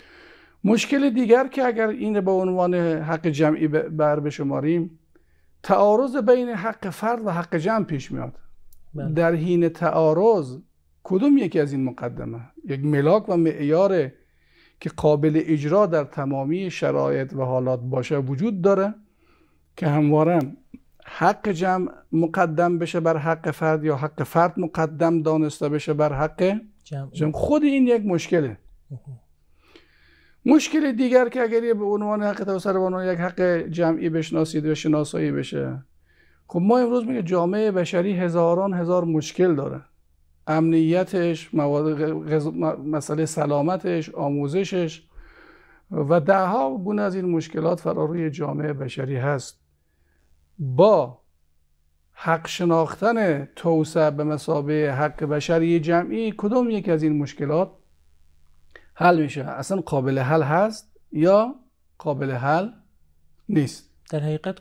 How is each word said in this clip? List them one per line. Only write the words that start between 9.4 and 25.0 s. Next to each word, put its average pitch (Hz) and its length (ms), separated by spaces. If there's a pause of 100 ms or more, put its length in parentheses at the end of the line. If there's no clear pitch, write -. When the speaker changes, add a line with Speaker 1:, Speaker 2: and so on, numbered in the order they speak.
Speaker 1:
تعارض 160 880 (460)
کدوم 269 340
یکی 185 220
از 143 140
این 135 100
مقدمه؟ 120 560 (260)
یک 139 180
ملاک 151 460
و 180 80
معیاره 160 760 (680)
که 160 100
قابل 151 560
اجرا 160 400
در 165 180
تمامی 139 680
شرایط 139 600
و 135 80
حالات 127 380
باشه 127 380
وجود 147 440
داره 196 340 (800)
که 170 120
همواره 151 520 (640)
حق 208 440
جمع 185 420 (200)
مقدم 170 680
بشه 170 200
بر 165 180
حق 160 340
فرد 156 340
یا 151 100
حق 147 280
فرد 165 360
مقدم 160 640